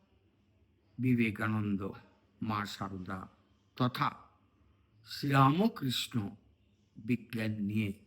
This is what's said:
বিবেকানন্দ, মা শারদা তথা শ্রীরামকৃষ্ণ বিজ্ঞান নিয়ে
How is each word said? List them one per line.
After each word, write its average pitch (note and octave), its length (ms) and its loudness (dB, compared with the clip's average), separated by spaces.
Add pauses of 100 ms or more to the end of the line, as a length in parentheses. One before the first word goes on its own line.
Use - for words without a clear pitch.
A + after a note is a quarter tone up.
(1000)
বিবেকানন্দ, G#2+ 920 2 (520)
মা G#2+ 240 -2
শারদা F#2 640 -8 (480)
তথা B2+ 340 0 (920)
শ্রীরামকৃষ্ণ C#3 1300 2 (680)
বিজ্ঞান A2 540 -4
নিয়ে G#2 420 -2 (140)